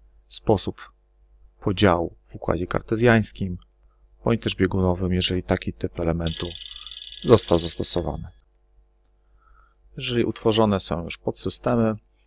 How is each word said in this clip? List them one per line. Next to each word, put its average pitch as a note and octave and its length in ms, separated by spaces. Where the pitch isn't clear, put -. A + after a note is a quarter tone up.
sposób - 640
podziału F2+ 680
w - 100
układzie F2 320
kartezjańskim, A2 920
bądź A#2 180
też G#2 140
biegunowym, F#2 580
jeżeli F2+ 300
taki - 300
typ - 260
elementu E2 480
został G2+ 360
zastosowany. D#2+ 680
Jeżeli B2 280
utworzone G#2+ 540
są E2+ 240
już D#2+ 140
podsystemy, A2+ 760